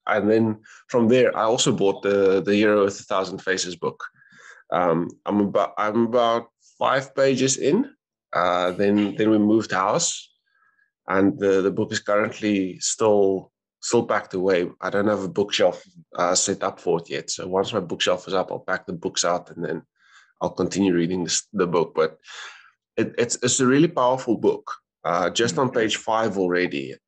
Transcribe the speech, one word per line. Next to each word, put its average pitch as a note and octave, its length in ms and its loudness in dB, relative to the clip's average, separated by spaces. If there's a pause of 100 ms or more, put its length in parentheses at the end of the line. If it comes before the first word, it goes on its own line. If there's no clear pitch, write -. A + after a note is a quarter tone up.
and G#2 220 0
then A2 300 2 (280)
from A#2+ 200 2
there, B2 300 4
I G#2 60 0
also B2 280 2
bought G2 300 0
the, G2 400 4
the G2+ 140 0
Hero G#2 300 4
with G2 140 -4
a - 40 -18
Thousand F#2+ 400 -4
Faces F#2 320 -4
book. - 280 -8 (680)
Um, E2+ 360 0 (200)
I'm G#2 140 0
about, G2+ 360 -2
I'm G#2+ 300 0
about A#2 400 0 (320)
five C3 340 -2
pages C3 440 0
in. G3 340 0 (420)
Uh, F2+ 380 0
then, G2+ 460 0
then G#2+ 120 2
we G#2+ 80 4
moved G#2+ 340 2
house, G#2 600 -2 (760)
and F#2+ 300 2
the, G2 240 2
the F#2+ 100 0
book G#2 200 -4
is G#2+ 80 -6
currently G#2 800 -2
still, G2+ 720 0 (300)
still A#2 260 0
packed G#2+ 260 -4
away. F#2 340 0 (140)
I F#2 80 -6
don't G2+ 180 0
have G#2 160 0
a F#2 60 -6
bookshelf, F#2+ 540 0 (320)
uh, F2+ 180 0
set F#2 300 -2
up F2 160 -4
for E2+ 220 0
it - 100 -20
yet. C#2+ 180 -8
So - 180 -8
once F#2+ 240 -2
my A2 100 -2
bookshelf F2+ 460 -4
is E2+ 60 -6
up, F2+ 180 -2
I'll - 160 -8
pack F#2 200 -6
the F#2+ 60 -8
books E2+ 300 -6
out, F2 280 -4
and E2 120 -10
then - 200 -6 (580)
I'll F2+ 80 -2
continue F2+ 460 0
reading F2 280 0
this, - 200 -4 (100)
the F#2 140 0
book. F2 260 -2
But D#2+ 240 -2 (800)
it, A#2 220 -2
it's, A#2 240 -2
it's B2 160 0
a C3 80 4
really C#3+ 220 4
powerful B2+ 480 0
book. - 360 -2 (320)
Uh, F2 240 0
just A#2 280 -2
on C3 120 0
page A2+ 280 -2
five A2 400 -2
already, F2 580 -2 (120)